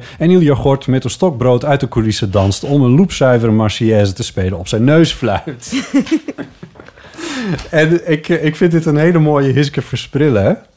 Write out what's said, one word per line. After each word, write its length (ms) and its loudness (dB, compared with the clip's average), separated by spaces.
en 140 0
Ilja 240 4
Gort 320 0
met 160 0
een 60 -4
stokbrood 560 0
uit 140 0
de 80 -4
coulissen 440 -2
danst 320 0
om 200 0
een 120 4
loepzuivere 560 2
Marseillaise 600 2
te 100 -8
spelen 360 -6
op 80 -12
zijn 160 -2
neusfluit." 920 0
<laughs> 140 -6
En 420 0
ik, 160 -4
ik 280 -2
vind 160 0
dit 140 0
een 120 0
hele 220 2
mooie 340 2
Hiske 280 -2
Versprillen. 760 0